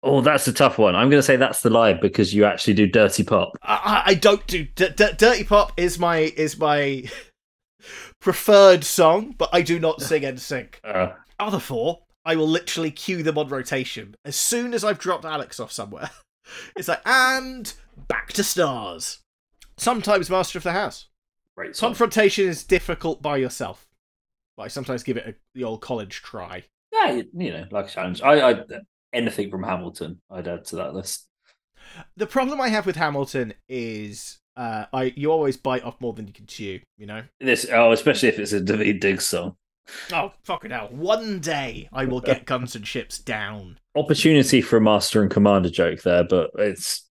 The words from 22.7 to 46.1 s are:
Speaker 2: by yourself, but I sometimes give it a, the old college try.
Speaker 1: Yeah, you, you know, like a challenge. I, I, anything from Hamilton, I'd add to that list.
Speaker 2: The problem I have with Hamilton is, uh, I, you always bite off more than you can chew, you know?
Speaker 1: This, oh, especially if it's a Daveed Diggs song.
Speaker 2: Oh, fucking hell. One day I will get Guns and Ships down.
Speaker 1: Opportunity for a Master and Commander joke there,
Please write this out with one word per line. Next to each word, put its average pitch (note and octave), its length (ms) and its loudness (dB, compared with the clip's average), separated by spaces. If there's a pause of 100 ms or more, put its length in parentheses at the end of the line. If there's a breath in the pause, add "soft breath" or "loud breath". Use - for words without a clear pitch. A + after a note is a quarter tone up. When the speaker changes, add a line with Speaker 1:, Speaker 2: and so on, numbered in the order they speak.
Speaker 2:
by D3 160 -2
yourself, A#2+ 480 -6 (680)
but G#2 80 -14
I A2 40 -12
sometimes B2+ 360 -8
give B2 120 -4
it A2 100 -10
a, A2 80 -14 (200)
the B2+ 100 -8
old A2 160 -8
college G#2+ 400 -10
try. F2+ 440 -14 (280)
Speaker 1:
Yeah, G#4+ 200 2
you, - 200 -4
you F3+ 200 -6
know, D#2+ 180 -12
like G#2 160 -6
a - 40 -18
challenge. F#2 320 -6
I, C#3 280 6
I, G#2 100 0 (540)
anything A2 360 -4
from F#2+ 120 -8
Hamilton, F2 580 -8 (100)
I'd F2+ 180 -12
add E2+ 180 -10
to E2+ 100 -12
that D#2 180 -10
list. - 320 -12 (920 loud breath)
Speaker 2:
The G#3 100 -6
problem C4+ 340 -4
I B3+ 80 0
have G#3+ 180 -2
with F3 100 -4
Hamilton C#3 580 -4 (140)
is, A2 720 -10 (160)
uh, A2+ 360 -8
I, C3 240 -4
you D3 140 -2
always D3 260 0
bite B2+ 280 -4
off - 160 -14
more A#2+ 120 -6
than G#2+ 140 -12
you G2+ 80 -20
can G#2 120 -20
chew, G2 340 -12 (180)
you G#2 80 -20
know? G#2+ 160 -14 (180)
Speaker 1:
This, B2+ 320 0
oh, A#2 200 6
especially B2+ 360 2
if - 100 0
it's G2+ 140 -6
a G2+ 80 0
Daveed G2+ 400 0
Diggs F#2+ 260 0
song. F2+ 300 -6 (560 loud breath)
Speaker 2:
Oh, G3 200 -4 (120)
fucking F#3+ 260 -10
hell. A2+ 220 -10
One G3+ 480 -4
day C#3 520 -6
I C3 120 -4
will B2+ 160 -4
get B2+ 260 -2
Guns B2 300 -6
and G#2 100 -14
Ships - 320 -10
down. G#2 600 -10 (180)
Speaker 1:
Opportunity D3 680 4
for - 140 2
a A2 40 8
Master G#2+ 420 4
and G2 80 2
Commander G2+ 400 4
joke E2 320 -2
there, F2 200 4